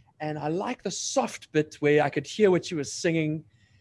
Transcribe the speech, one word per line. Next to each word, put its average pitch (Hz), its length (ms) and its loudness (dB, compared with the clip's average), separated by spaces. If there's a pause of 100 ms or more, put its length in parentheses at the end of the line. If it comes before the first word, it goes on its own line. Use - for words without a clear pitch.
(200)
and 151 200 -4
I 147 80 -4
like 202 340 -4
the 202 80 -4
soft - 600 -4
bit 151 280 0
where 147 220 6
I 143 80 2
could 139 160 -4
hear 208 240 4
what 170 140 2
she - 100 -8
was 147 180 -4
singing." 160 520 -2 (360)